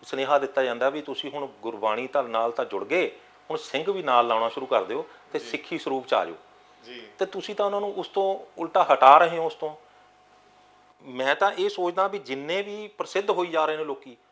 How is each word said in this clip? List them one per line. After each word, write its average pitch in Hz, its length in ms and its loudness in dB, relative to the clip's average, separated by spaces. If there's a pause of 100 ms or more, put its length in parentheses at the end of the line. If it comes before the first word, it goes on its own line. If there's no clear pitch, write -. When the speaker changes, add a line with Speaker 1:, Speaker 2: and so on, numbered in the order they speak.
Speaker 1:
ਸੁਨੇਹਾ 135 360 2
ਦਿੱਤਾ 135 240 0
ਜਾਂਦਾ 123 260 0
ਵੀ 151 120 -6
ਤੁਸੀਂ 139 300 -8
ਹੁਣ 143 160 -8
ਗੁਰਬਾਣੀ 110 600 -4
ਤਾਂ 139 160 0
ਨਾਲ 117 280 0
ਤਾਂ 123 140 -2
ਜੁੜ 98 200 -6
ਗਏ, 147 220 0 (420)
ਹੁਣ 156 80 -4
ਸਿੰਘ 156 340 -4
ਵੀ 185 120 -4
ਨਾਲ 123 240 4
ਲਾਉਣਾ 113 220 0
ਸ਼ੁਰੂ 131 160 -8
ਕਰ 113 180 2
ਦਿਓ 120 240 -6 (260)
ਤੇ 147 60 -2
Speaker 2:
ਜੀ। 120 60 -14
Speaker 1:
ਸਿੱਖੀ 147 320 -8
ਸਰੂਪ 135 300 -6
'ਚ - 60 -2
ਆ 95 120 2
ਜਾਓ। 82 100 -10 (500)
Speaker 2:
ਜੀ। 120 220 -16 (120)
Speaker 1:
ਤੇ 190 60 -2
ਤੁਸੀਂ 196 300 -8
ਤਾਂ 208 100 0
ਉਹਨਾਂ 202 160 -2
ਨੂੰ 202 120 -6
ਉਸ 180 140 -8
ਤੋਂ - 540 -4
ਉਲਟਾ 165 320 2
ਹਟਾ 135 240 10
ਰਹੇ 170 200 4
ਹੋ, 165 80 -2
ਉਸ 156 100 -6
ਤੋਂ। 151 200 -8 (1300)
ਮੈਂ 131 300 0
ਤਾਂ 196 160 2
ਇਹ 190 180 -2
ਸੋਚਦਾ 180 380 -2
ਵੀ 196 120 -6
ਜਿੰਨੇ 147 420 -4
ਵੀ 208 260 -10
ਪ੍ਰਸਿੱਧ 202 420 -4
ਹੋਈ 180 180 0
ਜਾ 160 180 0
ਰਹੇ 156 120 -2
ਨੇ 156 60 -4
ਲੋਕੀ, 135 340 -10 (140)